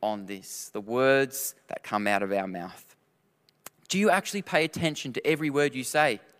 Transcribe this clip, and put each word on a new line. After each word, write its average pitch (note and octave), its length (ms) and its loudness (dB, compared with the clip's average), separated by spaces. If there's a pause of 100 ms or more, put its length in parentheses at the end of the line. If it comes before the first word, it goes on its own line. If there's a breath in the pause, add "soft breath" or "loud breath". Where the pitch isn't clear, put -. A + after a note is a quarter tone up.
on G#2 240 -2
this, F#2+ 440 -12
the G#2+ 100 -8
words C3 760 2 (140)
that - 140 -10
come G#2 240 0
out G2+ 160 2
of F#2+ 100 -2
our F#2+ 140 0
mouth. F#2 500 -12 (920)
Do F#3 100 -2
you G#3 100 4
actually F#3+ 340 2
pay E3 220 2
attention D#3 480 -2
to - 140 -6
every D3+ 240 2
word C#3+ 240 2
you B2+ 100 -6
say? D3 360 2 (200)